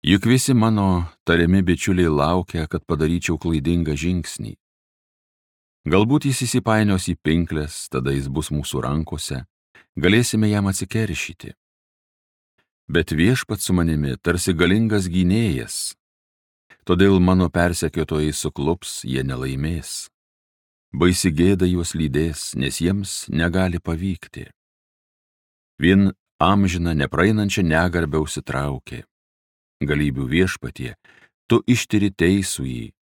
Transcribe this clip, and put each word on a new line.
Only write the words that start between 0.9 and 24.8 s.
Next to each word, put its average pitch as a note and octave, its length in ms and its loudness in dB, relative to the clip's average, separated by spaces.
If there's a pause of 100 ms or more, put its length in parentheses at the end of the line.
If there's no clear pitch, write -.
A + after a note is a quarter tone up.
tariami F2 400 4
bičiuliai F2 480 2
laukia, D#2+ 560 -2
kad - 160 -6
padaryčiau D#2+ 560 -2
klaidingą D#2+ 560 -2
žingsnį. E2+ 560 -6 (1400)
Galbūt A#2+ 400 2
jis B2+ 160 -2
įsipainios G#2+ 640 0
į E2 80 -4
pinkles, D#2 720 -2
tada C2+ 240 -2
jis C#2 160 -4
bus D2+ 240 -4
mūsų C#2 320 -6
rankose, D2 640 -6 (500)
galėsime G#2+ 480 4
jam G#2 240 2
atsikeršyti. F#2+ 880 -6 (1300)
Bet D#2+ 240 0
Viešpats G#2 540 2
su F#2 80 2
manimi D2+ 420 0
tarsi F2 320 -2
galingas F#2+ 560 2
gynėjas. F2+ 840 0 (920)
Todėl F#2 400 4
mano F#2 240 4
persekiotojai D#2+ 880 0
suklups, - 720 -4
jie C2 160 -4
nelaimės. C2+ 840 -6 (840)
Baisi F2+ 400 2
gėda F2+ 400 2
juos F2 240 -4
lydės, D#2 540 -2 (100)
nes C2+ 240 -4
jiems G2 320 -2 (160)
negali E2+ 480 0
pavykti. E2+ 680 -8 (1300)